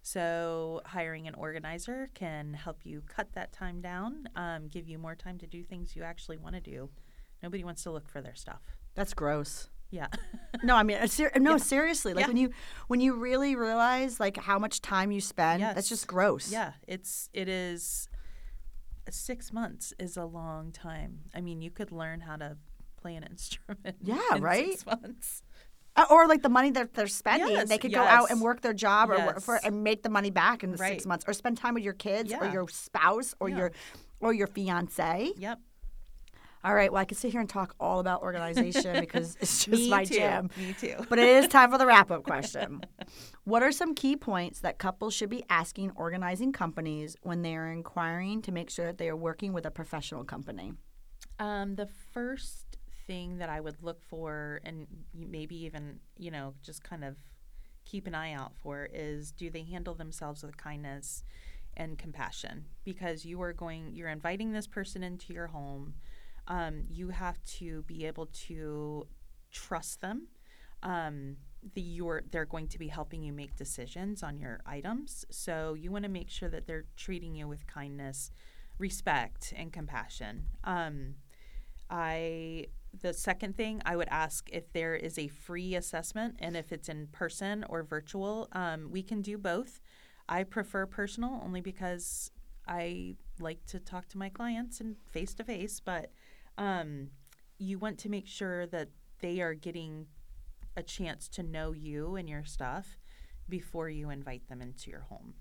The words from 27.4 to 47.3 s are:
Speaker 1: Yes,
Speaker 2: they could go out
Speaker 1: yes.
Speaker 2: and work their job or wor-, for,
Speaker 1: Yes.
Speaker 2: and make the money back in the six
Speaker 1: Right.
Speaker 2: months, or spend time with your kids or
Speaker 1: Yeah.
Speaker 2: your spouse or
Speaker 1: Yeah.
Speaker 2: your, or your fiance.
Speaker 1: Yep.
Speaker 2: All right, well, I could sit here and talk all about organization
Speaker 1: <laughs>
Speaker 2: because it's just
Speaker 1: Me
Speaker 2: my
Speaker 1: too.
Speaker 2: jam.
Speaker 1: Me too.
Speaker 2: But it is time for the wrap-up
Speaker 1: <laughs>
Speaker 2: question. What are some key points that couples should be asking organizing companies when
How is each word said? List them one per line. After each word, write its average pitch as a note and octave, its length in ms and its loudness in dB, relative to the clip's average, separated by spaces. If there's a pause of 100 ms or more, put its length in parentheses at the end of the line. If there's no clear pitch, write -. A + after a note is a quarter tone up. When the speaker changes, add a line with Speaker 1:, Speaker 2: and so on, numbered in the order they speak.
Speaker 1:
Yes, G#3 180 6
Speaker 2:
they G#3+ 100 6
could G#3+ 140 0
go B3 100 6
out A#3+ 220 12
Speaker 1:
yes. B3 60 4
Speaker 2:
and A#3 100 4
work A#3+ 200 4
their A3+ 140 2
job G#3+ 360 8
or F#3+ 80 8
wor-, F3 220 2
for, A#3 140 2
Speaker 1:
Yes. - 100 4
Speaker 2:
and G#3 180 2
make G#3+ 200 4
the A3+ 80 0
money G3+ 200 4
back F#3+ 320 6
in F#3 80 0
the F3+ 80 -2
six F#3+ 120 2
Speaker 1:
Right. F#3+ 160 -4
Speaker 2:
months, F3 200 0
or A3 60 0
spend A#3 260 0
time A#3+ 160 0
with A#3 80 0
your G3 120 -2
kids G#3 380 0
or C#4+ 120 0
Speaker 1:
Yeah. F#3 80 2
Speaker 2:
your F#3 160 0
spouse G3 720 4
or G3 80 0
Speaker 1:
Yeah. F#3 80 0
Speaker 2:
your, F3 160 2 (480)
or A3+ 120 4
your G3+ 140 4
fiance. F#3 880 0
Speaker 1:
Yep. G#3+ 220 -8 (1040)
Speaker 2:
All G3 120 6
right, G3+ 180 8
well, F#3+ 80 6
I F#3+ 60 2
could G3+ 100 -6
sit A#3+ 160 0
here A#3+ 80 2
and G#3 80 0
talk F#3 320 -2
all F#3 200 4
about F3+ 200 2
organization F3+ 800 2
Speaker 1:
<laughs> - 0 -
Speaker 2:
because E3+ 400 -2
it's - 240 2
just A3+ 180 6
Speaker 1:
Me A#3+ 80 4
Speaker 2:
my G3 140 8
Speaker 1:
too. F#3+ 120 -2
Speaker 2:
jam. F#3+ 420 4
Speaker 1:
Me F#3+ 200 -4
too. - 160 -4 (140)
Speaker 2:
But A#3 100 6
it A#3+ 80 12
is C4+ 220 12
time B3+ 240 12
for B3 60 6
the B3+ 80 10
wrap-up F#3+ 360 12
Speaker 1:
<laughs> - 100 0
Speaker 2:
question. - 500 -2 (640)
What A#3 180 6
are C#4+ 100 8
some E4 220 0
key C4+ 200 4
points F#3 460 -2
that - 180 -2
couples G3+ 360 -2
should G#3 160 -2
be A#3+ 180 -4
asking F3+ 480 2
organizing F3+ 560 -2
companies D#3+ 680 -4
when F3 200 -4